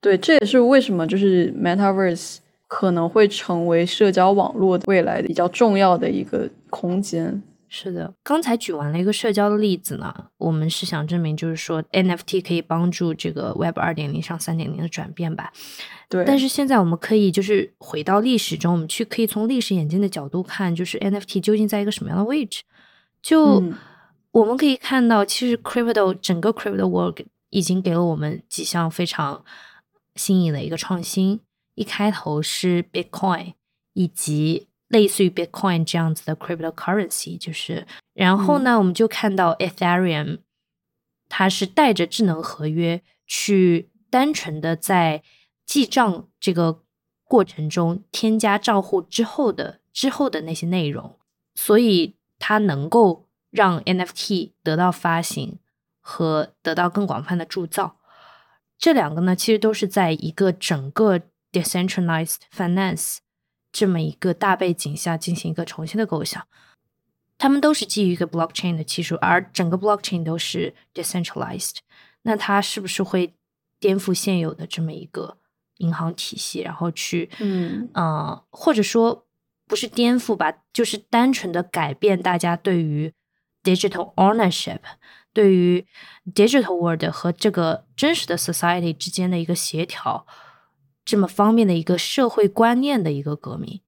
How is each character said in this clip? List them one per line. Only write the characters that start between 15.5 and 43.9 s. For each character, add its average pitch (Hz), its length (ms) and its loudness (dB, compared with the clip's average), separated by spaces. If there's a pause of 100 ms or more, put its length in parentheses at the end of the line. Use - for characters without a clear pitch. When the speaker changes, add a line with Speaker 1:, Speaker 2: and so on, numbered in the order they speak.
Speaker 1:
对。 180 160 0
Speaker 2:
但 277 120 4
是 262 80 2
现 277 220 -2
在 262 100 4
我 190 60 6
们 170 140 2
可 - 180 0
以 202 160 4
就 196 100 2
是 196 360 0
回 151 260 -8
到 190 160 2
历 247 160 2
史 165 220 -2
中， 170 160 2
我 170 40 2
们 160 80 -4
去 220 200 -6
可 - 160 -2
以 226 40 2
从 214 220 -2
历 262 100 0
史 220 160 -2
演 160 140 0
进 180 140 0
的 202 40 2
角 156 220 -6
度 180 140 -4
看， 180 340 -2
就 180 80 -2
是 - 140 -6
N 196 160 0
F 202 100 -6
T - 160 -4
究 214 160 2
竟 214 100 2
在 208 140 0
一 202 60 -2
个 214 40 -2
什 - 140 -6
么 196 60 -8
样 165 80 -2
的 202 80 2
位 277 180 0
置。 - 180 -12 (600)
就 302 380 6
Speaker 1:
嗯。 175 140 -2 (580)
Speaker 2:
我 226 120 8
们 220 100 0
可 277 120 2
以 269 100 4
看 254 320 2
到， 214 160 4
其 247 240 -2
实 233 80 2
crypto， 226 560 0
整 180 260 -2
个 208 140 2
crypto 196 340 -2
world 175 320 -2 (300)
已 196 140 0
经 185 180 0
给 185 140 0
了 175 100 2
我 170 100 0
们 151 360 -6
几 - 120 -10
项 165 280 -2
非 175 160 -4
常 147 360 -6 (720)
新 185 280 0
颖 165 100 0
的 139 100 -4
一 143 60 -8
个 165 80 -6
创 175 260 -6
新。 196 380 -2 (340)
一 - 80 -6
开 208 280 -2
头 151 320 -4
是 175 500 0
Bitcoin， 175 640 -4 (400)
以 185 120 2
及 151 600 -2 (220)
类 214 200 6
似 196 160 2
于 180 60 4
Bitcoin 170 560 -2
这 - 100 -4
样 165 180 0
子 - 120 -12
的 156 100 -4
cryptocurrency， 170 1000 -6
就 - 120 -10
是， - 360 -10 (260)
然 185 240 2
后 202 220 2
呢， 254 140 2
Speaker 1:
嗯。 233 60 4
Speaker 2:
我 208 40 4
们 180 100 4
就 226 160 2
看 208 260 -2
到 180 200 2
Ethereum， 175 840 -2 (880)
它 190 180 2
是 190 160 -2
带 247 300 4
着 170 120 0
智 220 180 -2
能 160 180 0
合 151 260 -6
约 170 320 0 (260)
去 180 600 2 (220)